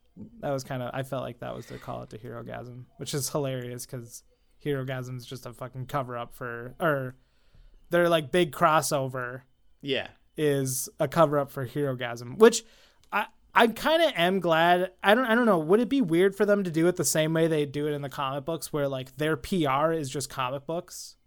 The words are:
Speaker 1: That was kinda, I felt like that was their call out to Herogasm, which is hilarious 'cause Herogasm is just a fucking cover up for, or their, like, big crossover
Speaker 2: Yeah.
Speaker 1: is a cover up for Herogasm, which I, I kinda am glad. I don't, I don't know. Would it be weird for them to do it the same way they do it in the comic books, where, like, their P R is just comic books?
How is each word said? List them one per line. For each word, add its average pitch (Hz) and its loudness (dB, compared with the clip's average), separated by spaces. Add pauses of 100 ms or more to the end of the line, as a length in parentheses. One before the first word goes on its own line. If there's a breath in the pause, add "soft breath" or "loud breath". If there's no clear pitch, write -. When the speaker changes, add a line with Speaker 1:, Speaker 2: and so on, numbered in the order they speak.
(400)
Speaker 1:
That 147 -6
was 135 -4
kinda, 123 -8
I 131 -6
felt 135 -8
like 123 -10
that 123 -10
was 123 -14
their 127 -16
call 120 -12
out 123 -16
to 117 -16
Herogasm, 120 -14 (140)
which 143 -8
is 135 -4
hilarious 127 -6
'cause 117 -14 (400)
Herogasm 131 -4
is 120 -12
just 127 -12
a 120 -14
fucking 131 -10
cover 123 -4
up 117 -10
for, 123 -10
or 135 -2 (760)
their, 175 4
like, 156 0
big 175 2
crossover 135 0 (380)
Speaker 2:
Yeah. 127 -4 (280)
Speaker 1:
is 139 -2
a 151 0
cover 147 4
up 139 -2
for 135 -8
Herogasm, 123 -6
which 226 8 (480 soft breath)
I, 202 -2 (280)
I 220 8
kinda 302 2
am 180 2
glad. 175 4 (100)
I 196 6
don't, 254 2
I 226 2
don't 240 4
know. 190 6
Would 170 4
it 247 0
be 269 2
weird 185 2
for 214 2
them 202 4
to 180 -4
do 160 2
it 175 2
the 160 0
same 156 2
way 165 4
they 151 0
do 147 -4
it 147 -2
in 143 -6
the 139 -8
comic 135 -6
books, 165 -8
where, 143 0
like, 131 -8
their 151 0
P 165 -2
R 147 2
is 143 -4
just 147 -6
comic 135 -6
books? - -10 (100)